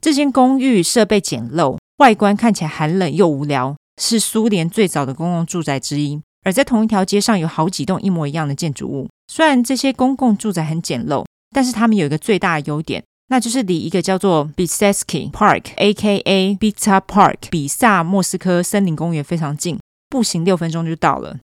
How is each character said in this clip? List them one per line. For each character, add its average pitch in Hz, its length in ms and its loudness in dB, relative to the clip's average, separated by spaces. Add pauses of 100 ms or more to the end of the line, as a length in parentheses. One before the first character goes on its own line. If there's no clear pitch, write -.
这 311 140 0
间 285 160 2
公 262 300 4
寓 247 220 4
设 214 220 2
备 208 160 2
简 117 300 -6
陋， 143 260 0 (200)
外 247 180 6
观 202 220 2
看 226 180 2
起 175 100 -6
来 151 60 -4
寒 156 280 0
冷 175 140 0
又 175 140 4
无 147 180 0
聊， 139 300 -2 (260)
是 226 200 0
苏 220 280 0
联 170 220 0
最 208 160 2
早 151 180 -2
的 135 80 -6
公 165 200 -4
共 170 120 0
住 175 180 -6
宅 139 180 -2
之 147 200 -4
一。 147 220 -4 (220)
而 190 80 0
在 180 120 2
同 220 200 2
一 - 20 0
条 208 180 2
街 202 160 0
上 208 180 2
有 160 80 -2
好 160 220 -2
几 165 160 -6
栋 - 160 -2
一 196 80 -2
模 170 180 -2
一 143 60 -6
样 156 160 -4
的 139 60 -2
建 151 180 -4
筑 - 160 -8
物。 135 200 -8 (220)
虽 320 160 2
然 262 160 4
这 262 140 -2
些 269 160 0
公 262 240 0
共 240 180 2
住 208 160 -4
宅 170 140 -2
很 160 160 -4
简 135 260 -4
陋， 139 200 -2 (240)
但 269 120 0
是 247 100 0
他 220 140 0
们 220 80 4
有 180 120 2
一 - 20 0
个 147 80 0
最 196 220 0
大 175 160 0
的 151 140 -6
优 151 120 -4
点， 120 240 -8 (220)
那 254 120 0
就 233 120 -2
是 254 140 0
离 180 140 0
一 165 120 -6
个 185 100 0
叫 190 160 0
做 165 400 2
Bitsevsky 190 760 -2
Park，A 202 640 0
K 208 320 0
A 190 340 2
Bitsa 202 480 2
Park， 196 280 4 (160)
比 143 180 -4
萨 196 340 2
莫 185 200 0
斯 180 160 -4
科 175 240 0
森 202 240 0
林 160 100 -2
公 165 180 -4
园 151 80 -4
非 170 140 -4
常 151 180 -4
近， 151 240 -6 (300)
步 262 140 0
行 170 200 -2
六 180 140 4
分 165 140 -4
钟 165 160 -4
就 160 100 -4
到 156 220 2
了。 69 200 -12 (120)